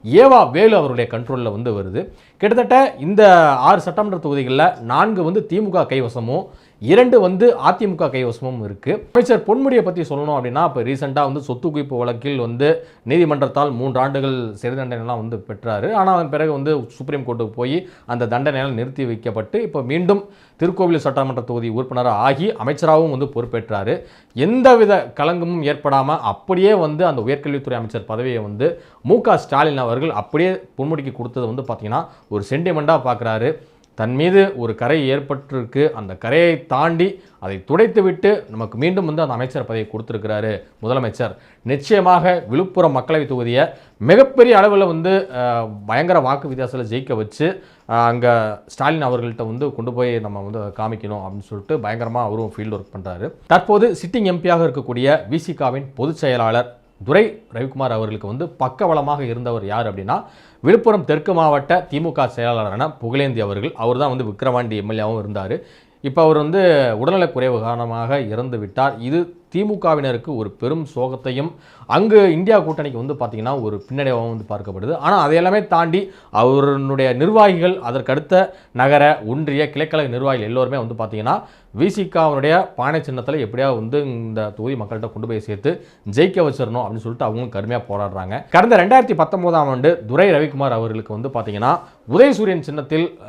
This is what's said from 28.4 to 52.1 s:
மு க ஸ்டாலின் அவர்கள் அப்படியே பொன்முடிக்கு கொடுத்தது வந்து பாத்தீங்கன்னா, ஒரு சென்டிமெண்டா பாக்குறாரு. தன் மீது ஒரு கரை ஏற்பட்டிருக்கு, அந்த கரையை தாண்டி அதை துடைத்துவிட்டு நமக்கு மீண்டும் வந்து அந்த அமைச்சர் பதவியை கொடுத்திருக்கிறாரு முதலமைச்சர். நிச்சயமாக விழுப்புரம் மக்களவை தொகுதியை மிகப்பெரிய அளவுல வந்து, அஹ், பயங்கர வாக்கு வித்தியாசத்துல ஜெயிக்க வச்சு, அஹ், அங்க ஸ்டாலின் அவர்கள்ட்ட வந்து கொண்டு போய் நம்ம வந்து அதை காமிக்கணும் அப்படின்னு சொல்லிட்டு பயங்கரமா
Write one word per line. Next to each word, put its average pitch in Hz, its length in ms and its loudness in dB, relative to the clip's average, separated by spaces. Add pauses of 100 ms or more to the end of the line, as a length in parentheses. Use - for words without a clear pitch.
மு 208 180 4
க 202 160 4
ஸ்டாலின் 143 420 0
அவர்கள் 127 320 -2
அப்படியே 151 400 -2 (260)
பொன்முடிக்கு 139 360 -6
கொடுத்தது 120 340 -8
வந்து 123 160 -6
பாத்தீங்கன்னா, 117 440 -6 (220)
ஒரு 104 220 -4
சென்டிமெண்டா 160 540 0
பாக்குறாரு. 117 460 -2 (440)
தன் 117 200 -4
மீது 190 420 4
ஒரு 117 180 -6
கரை 131 360 0
ஏற்பட்டிருக்கு, 139 800 -2
அந்த 104 240 -10
கரையை 151 520 2
தாண்டி 165 560 0 (160)
அதை 95 280 -10
துடைத்துவிட்டு 190 840 2
நமக்கு 110 280 -8
மீண்டும் 180 280 0
வந்து 151 160 -2
அந்த 135 120 -2
அமைச்சர் 127 320 -6
பதவியை 110 220 -6
கொடுத்திருக்கிறாரு 107 720 -6 (220)
முதலமைச்சர். 120 520 -4 (280)
நிச்சயமாக 180 840 2
விழுப்புரம் 165 480 2
மக்களவை 151 300 -2
தொகுதியை 123 380 0 (340)
மிகப்பெரிய 240 580 6
அளவுல 196 300 6
வந்து, 185 480 0
அஹ், 120 340 -2 (180)
பயங்கர 160 340 2
வாக்கு 135 280 -2
வித்தியாசத்துல 127 420 -6
ஜெயிக்க 135 260 -4
வச்சு, 147 460 -4 (260)
அஹ், 117 160 2
அங்க 120 240 2 (380)
ஸ்டாலின் 151 380 -2
அவர்கள்ட்ட 117 420 -4
வந்து 131 280 -6
கொண்டு 120 180 -8
போய் 120 280 -2
நம்ம 101 200 -10
வந்து 104 180 -10
அதை 104 120 -8
காமிக்கணும் 104 500 -8
அப்படின்னு 95 180 -12
சொல்லிட்டு 104 400 -6
பயங்கரமா 113 440 -4